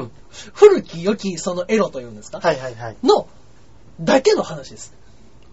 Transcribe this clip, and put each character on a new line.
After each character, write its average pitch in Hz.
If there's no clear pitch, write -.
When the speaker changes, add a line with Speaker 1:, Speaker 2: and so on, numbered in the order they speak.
Speaker 1:
ん。 -
Speaker 2:
古 392
き 165
良 208
き 185
そ 180
の 180
エ 220
ロ 185
と 131
い -
う 120
ん 107
で 104
す -
か？ 160
Speaker 1:
は 170
い 135
は 127
い 113
は 117
い。 -
Speaker 2:
の、 370
だ 196
け 440
の 247
話 147
で -
す。 -